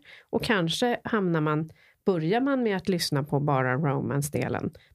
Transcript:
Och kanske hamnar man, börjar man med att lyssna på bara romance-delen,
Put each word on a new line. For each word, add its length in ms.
Och 140
kanske 600
hamnar 380
man, 280
börjar 360
man 220
med 140
att 120
lyssna 340
på 160
bara 360
romance-delen, 960